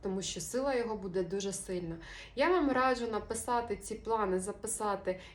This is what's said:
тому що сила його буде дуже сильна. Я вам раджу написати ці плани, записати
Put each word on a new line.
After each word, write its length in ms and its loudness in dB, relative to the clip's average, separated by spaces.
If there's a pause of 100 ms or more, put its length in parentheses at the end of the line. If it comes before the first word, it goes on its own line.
тому 200 -2
що 180 -4
сила 340 0
його 220 0
буде 260 -2
дуже 300 -2
сильна. 440 -4 (400)
Я 140 6
вам 200 6
раджу 420 4
написати 640 0
ці 180 -8
плани, 460 2
записати 800 -2 (140)